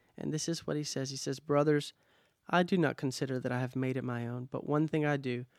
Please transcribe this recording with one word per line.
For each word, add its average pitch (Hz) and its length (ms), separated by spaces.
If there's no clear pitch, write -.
And - 160
this 151 140
is 165 180
what 151 120
he 151 60
says. 135 260
He 135 80
says, 135 240
"Brothers, 147 520
I 180 160
do 180 140
not 143 180
consider 131 440
that 127 120
I 123 80
have 127 160
made 131 220
it 123 60
my 120 240
own, 123 240
but - 160
one 151 200
thing 151 160
I 147 140
do, 127 280